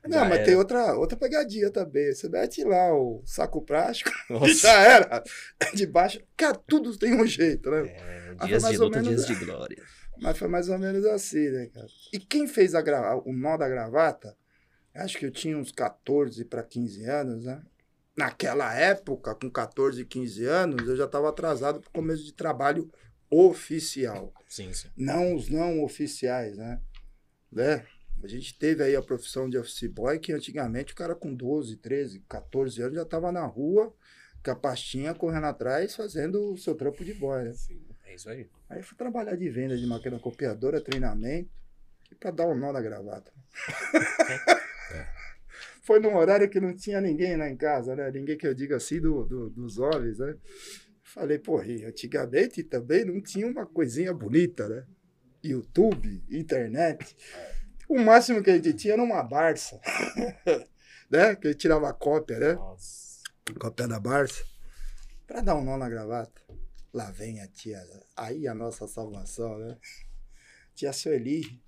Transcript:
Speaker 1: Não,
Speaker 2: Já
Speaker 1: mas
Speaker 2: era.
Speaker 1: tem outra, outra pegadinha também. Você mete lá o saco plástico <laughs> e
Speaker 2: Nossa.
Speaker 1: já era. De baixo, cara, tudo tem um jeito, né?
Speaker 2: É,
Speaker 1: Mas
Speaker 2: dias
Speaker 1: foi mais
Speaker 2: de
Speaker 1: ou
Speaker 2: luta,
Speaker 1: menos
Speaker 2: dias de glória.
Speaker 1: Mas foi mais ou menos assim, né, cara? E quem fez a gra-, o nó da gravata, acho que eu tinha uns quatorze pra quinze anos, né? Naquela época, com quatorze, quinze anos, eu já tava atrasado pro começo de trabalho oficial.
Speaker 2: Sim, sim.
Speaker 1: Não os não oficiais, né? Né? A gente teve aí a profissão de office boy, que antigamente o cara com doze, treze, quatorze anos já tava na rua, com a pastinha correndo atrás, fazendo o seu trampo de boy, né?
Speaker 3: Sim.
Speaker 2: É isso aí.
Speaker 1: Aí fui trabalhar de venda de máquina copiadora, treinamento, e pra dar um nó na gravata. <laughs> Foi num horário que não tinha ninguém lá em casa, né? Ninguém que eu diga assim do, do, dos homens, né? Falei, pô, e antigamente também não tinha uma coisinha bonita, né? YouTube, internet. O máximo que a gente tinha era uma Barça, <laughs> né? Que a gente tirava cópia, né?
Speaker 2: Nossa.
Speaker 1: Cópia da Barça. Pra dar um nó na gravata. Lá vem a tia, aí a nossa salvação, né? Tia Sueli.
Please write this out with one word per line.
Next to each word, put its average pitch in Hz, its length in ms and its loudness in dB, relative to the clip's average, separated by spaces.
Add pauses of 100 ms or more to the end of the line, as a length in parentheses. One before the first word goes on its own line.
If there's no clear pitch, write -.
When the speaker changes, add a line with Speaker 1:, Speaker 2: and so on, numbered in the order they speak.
Speaker 1:
Não, 320 120 4
Speaker 2:
Já 254 80 8
Speaker 1:
mas 180 120 4
Speaker 2:
era. 107 60 4
Speaker 1:
tem 180 120 10
outra, 202 380 4
outra 165 220 0
pegadinha 233 540 0
também. 147 420 0
Você - 160 -6
mete 175 340 -2
lá 180 320 4
o 120 300 0
saco - 380 -2
plástico - 480 -2 (100)
<laughs> - 80 -18
e - 60 -6
Speaker 2:
Nossa. - 200 6
Speaker 1:
já 208 280 10
era. 196 400 12 (500)
De 196 140 0
baixo, 175 340 2 (160)
cara, 302 180 2 (120)
tudo 240 320 2
tem 233 160 4
um 269 120 6
jeito, 160 440 2
né? 151 180 0
Speaker 2:
É, - 500 -14
Speaker 1:
Mas 92 100 -4
Speaker 2:
dias 104 140 4
Speaker 1:
foi 226 60 4
mais 220 80 4
Speaker 2:
de 226 60 6
Speaker 1:
ou 151 60 6
Speaker 2:
luta, 127 140 0
Speaker 1:
menos 117 240 2
Speaker 2:
dias 104 120 -2
de 90 80 -6
glória. - 360 -10 (380)
Speaker 1:
Mas - 180 0
foi 180 100 -4
mais 175 200 0
ou 185 100 -2
menos 196 280 0
assim, 196 420 0
né, 127 240 -4
cara? 110 140 -18 (260)
E 202 60 -6
quem 294 280 0
fez 180 280 4
a 165 80 4
gra-, 127 420 2
o 131 80 -6
nó 139 240 0
da 156 120 0
gravata, 127 680 0 (580)
acho 185 220 -6
que - 100 -6
eu 135 40 -2
tinha 156 260 -4
uns 139 160 -6
quatorze 123 720 -2
pra 117 180 -8
quinze 110 420 -6
anos, 127 420 -4
né? 139 160 -10 (540)
Naquela 131 640 -2
época, 147 560 2
com 127 160 -8
quatorze, 127 540 -2
quinze 120 400 -8
anos, 147 420 0
eu 127 100 -2
já 139 120 0
tava 147 220 0
atrasado 147 500 -2
pro - 100 -20
começo 160 340 -4
de 151 80 -16
trabalho 151 560 -2 (400)
oficial. 147 1040 4 (160)
Speaker 2:
Sim, 92 240 -12
sim. - 240 -10
Speaker 1:
Não 170 380 0
os 143 140 -4
não 160 340 0
oficiais, 127 720 -4
né? 117 240 -8 (680)
Né? 123 340 0 (380)
A 101 60 -12
gente 120 280 -12
teve 151 280 2
aí 139 100 4
a 135 80 2
profissão 131 480 -6
de 123 80 -2
office 117 300 -8
boy, 127 320 -2
que 160 120 -8
antigamente 139 600 -6
o - 40 -16
cara 170 200 -6
com 156 180 -8
doze, 123 420 -4
treze, 120 520 -6
quatorze 127 520 -4
anos 131 140 -4
já 165 100 -6
tava 170 280 -4
na 175 120 -4
rua, 156 480 0 (520)
com 135 80 -4
a - 40 -2
pastinha 135 560 -6
correndo 160 340 -4
atrás, 143 500 -2
fazendo 202 560 -4
o 180 40 -6
seu 165 200 -4
trampo 143 280 -4
de 190 100 -10
boy, 135 280 -4
né? 117 100 -8
Speaker 3:
Sim. - 320 -8 (220)
Speaker 2:
É 98 80 -20
isso 92 160 -18
aí. 131 180 -14 (220)
Speaker 1:
Aí 175 100 -12
fui - 160 -20
trabalhar 226 400 -6
de 175 140 -4
venda 127 260 -4
de 120 100 -4
máquina 120 340 -6
copiadora, 131 600 -4
treinamento, 127 720 -2 (600)
e - 20 -20
pra - 160 -8
dar 165 160 -2
um 165 100 0
nó 139 160 -4
na 131 80 -4
gravata. 104 520 -12 (200)
<laughs> - 1120 0 (1160)
Foi 214 180 8
num 214 160 4
horário 196 320 6
que 196 120 0
não 185 140 -2
tinha 202 260 -6
ninguém 180 360 0
lá 151 120 -2
em 135 80 -8
casa, 131 380 -2
né? 139 160 -6
Ninguém 139 280 -6
que 165 80 -4
eu 135 80 0
diga 139 220 -4
assim 143 240 -4
do, 151 260 2
do, 120 240 -6
dos 110 280 -12
homens, 123 400 -2
né? 143 160 -6 (680)
Falei, 151 360 -4
pô, 151 240 -2
e 110 220 -8
antigamente 135 800 -2
também 143 420 0
não 185 160 -4
tinha 202 260 -6
uma 254 200 -6
coisinha 160 480 -2
bonita, 120 520 0
né? 120 200 -10 (560)
YouTube, 135 880 0
internet. 147 840 -2 (720)
O 277 120 2
máximo 233 440 8
que 190 80 6
a 185 40 10
gente 160 180 4
tinha 208 220 0
era 233 80 2
uma 214 200 0
Barça, 147 560 -2 (640)
<laughs> - 680 -4
né? 196 260 6
Que 160 120 -2
a - 20 2
gente 147 100 -4
tirava 151 320 2
cópia, 147 460 -2
né? 143 160 2
Speaker 2:
Nossa. - 680 -14 (400)
Speaker 1:
Cópia 117 260 -6
da 110 140 -6
Barça. 127 420 0 (840)
Pra 240 160 -6
dar 185 120 2
um 147 100 -2
nó 135 120 -2
na 127 140 -6
gravata. 113 500 -8 (540)
Lá 113 160 -8
vem 107 320 -12
a 98 60 -18
tia, 104 340 -14 (340)
aí 131 320 -8
a 113 60 -6
nossa 110 340 -10
salvação, 107 720 -10
né? 113 180 -14 (960)
Tia 139 200 -6
Sueli. 135 720 -4